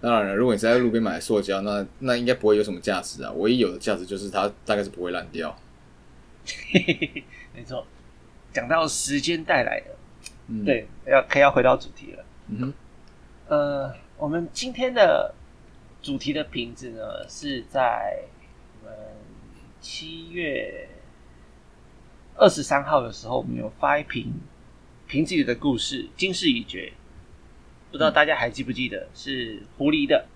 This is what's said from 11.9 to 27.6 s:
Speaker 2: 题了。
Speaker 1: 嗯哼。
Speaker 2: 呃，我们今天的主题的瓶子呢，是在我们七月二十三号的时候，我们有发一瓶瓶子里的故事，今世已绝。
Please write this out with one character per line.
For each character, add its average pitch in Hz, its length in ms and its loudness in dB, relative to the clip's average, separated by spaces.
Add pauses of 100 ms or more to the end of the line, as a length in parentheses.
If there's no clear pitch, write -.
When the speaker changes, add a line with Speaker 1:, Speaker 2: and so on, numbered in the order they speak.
Speaker 2:
题 - 180 -18
了。 - 120 -18 (240)
Speaker 1:
嗯 104 100 -6
哼。 131 160 -4 (760)
Speaker 2:
呃， 143 460 0 (220)
我 151 100 -4
们 165 260 -2
今 254 200 -8
天 254 220 -2
的 185 400 6 (680)
主 139 160 -4
题 151 140 -4
的 151 100 -2
瓶 120 320 -6
子 123 160 -14
呢， 110 380 -12
是 139 420 -8
在 117 540 0 (580)
我 110 60 -18
们 110 80 -16 (840)
七 165 500 -14
月 147 580 -4 (1500)
二 - 140 8
十 147 120 2
三 143 220 2
号 143 180 2
的 117 120 -8
时 113 160 -14
候， 127 100 -2
我 120 40 -4
们 120 140 -6
有 110 220 -8
发 143 180 2
一 151 60 -2
瓶 120 300 -8 (720)
瓶 147 180 0
子 175 120 -2
里 143 80 4
的 120 100 -2
故 127 240 0
事， - 380 -6
今 185 180 0
世 175 140 0
已 117 160 0
绝。 92 280 -12 (1000)